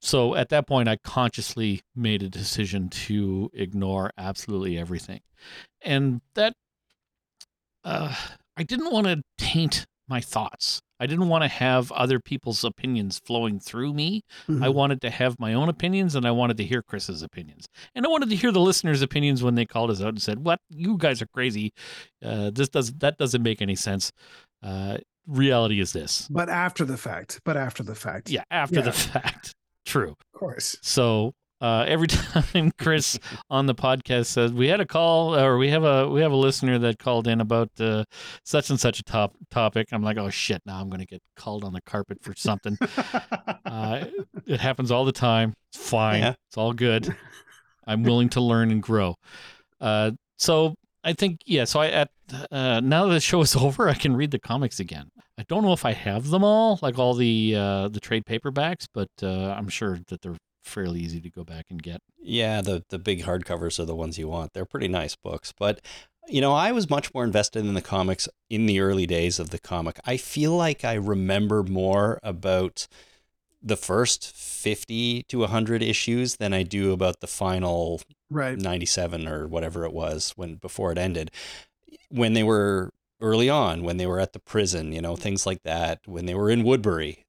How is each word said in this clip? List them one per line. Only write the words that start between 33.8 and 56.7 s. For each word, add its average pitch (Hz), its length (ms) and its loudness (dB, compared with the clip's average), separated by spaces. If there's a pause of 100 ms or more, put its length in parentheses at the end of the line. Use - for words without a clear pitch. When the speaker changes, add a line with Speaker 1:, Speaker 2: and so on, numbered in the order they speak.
Speaker 1:
says, 120 260 2
"We 123 160 2
had 202 120 4
a 180 60 -2
call, 165 480 4
or 135 240 6
we 135 120 4
have 160 140 4
a, 139 240 6
we 143 140 2
have 151 100 4
a 135 40 4
listener 135 420 4
that 117 200 2
called 117 280 0
in 117 140 2
about, 113 300 2 (100)
uh, 110 240 0 (400)
such - 260 0
and 135 100 2
such 117 200 0
a - 20 -10
top-, 104 320 0 (160)
topic," 110 420 2
I'm 107 100 0
like, 107 160 0
"Oh, 98 120 -2
shit, - 360 -2
now 95 140 -8
I'm 98 100 -8
gonna 92 160 -8
get - 160 -16 (140)
called 104 280 -8
on 95 100 -8
the 90 80 -8
carpet - 400 -6
for 98 140 -12
something." 104 460 -2
Speaker 2:
<laughs> 220 60 0 (800)
Speaker 1:
Uh, 110 400 -4 (400)
it 139 140 -2
happens 127 320 0
all 127 120 4
the 135 80 2
time. 113 400 4 (200)
It's - 160 -12
fine. 110 320 4
Speaker 3:
Yeah. 120 140 2 (140)
Speaker 1:
It's - 80 -14
all 113 160 0
good. 113 440 2 (340)
Speaker 2:
<laughs> - 360 -20
Speaker 1:
I'm 110 180 0
willing 120 260 6
to 131 100 0
learn 113 300 4
and 110 120 2
grow. 101 340 0 (640)
Uh, 107 320 2 (260)
so 160 360 4 (280)
I 165 100 -2
think, 175 320 0
yeah, 139 200 4
so 147 160 2
I, 156 80 4
at, 147 220 2 (420)
uh, 131 280 2
now 156 260 4
that 175 80 6
the 151 60 4
show 175 200 4
is 143 160 4
<laughs> - 0 -
over, 139 320 4
I 143 60 4
can 131 200 2
read 147 160 0
the 127 80 0
comics 131 400 -4
again. 80 300 -10 (300)
I 110 100 -10
don't 208 160 2
know 185 80 6
if - 120 0
I 117 80 2
have 107 360 -2
them 185 160 4
all, 214 380 6